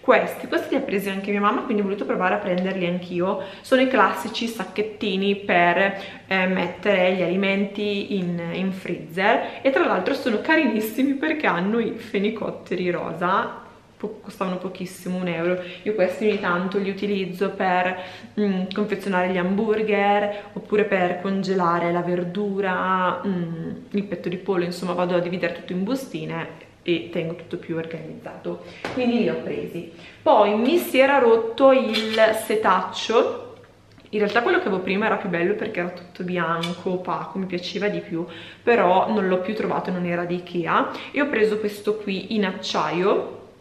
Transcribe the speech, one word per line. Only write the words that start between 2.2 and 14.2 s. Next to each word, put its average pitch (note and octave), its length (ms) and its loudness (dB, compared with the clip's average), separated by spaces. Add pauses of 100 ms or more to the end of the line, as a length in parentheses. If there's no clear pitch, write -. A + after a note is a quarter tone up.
a - 20 -2
prenderli F#3 480 0
anch'io. F3+ 600 -2 (160)
Sono C4 200 4
i C4 60 6
classici A3+ 580 2
sacchettini G3+ 920 -2
per, F3 420 4 (480)
eh, F#3+ 180 2
mettere F#3 720 2
gli F#3 80 0
alimenti G3 920 0
in, F3 240 -2 (140)
in F#3 200 -2
freezer, F3+ 920 -2
e C4+ 80 4
tra D#4+ 160 2
l'altro G3 260 0
sono A3+ 260 0
carinissimi C4+ 760 2
perché D#4 340 0
hanno F#3+ 320 2
i A3 180 -2
fenicotteri F#3+ 920 -4
rosa, F3+ 720 -2 (340)
po-, - 240 -8